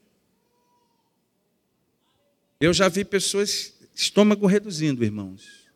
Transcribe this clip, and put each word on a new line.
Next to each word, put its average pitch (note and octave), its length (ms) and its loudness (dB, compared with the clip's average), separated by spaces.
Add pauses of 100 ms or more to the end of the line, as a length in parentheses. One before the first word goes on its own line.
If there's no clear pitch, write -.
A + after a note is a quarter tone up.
(2500)
Eu E3 140 2
já F#3+ 160 2
vi G3 160 -2
pessoas, G3+ 680 -4 (220)
estômago G#3 500 2
reduzindo, D#3 600 0
irmãos. G2 720 -10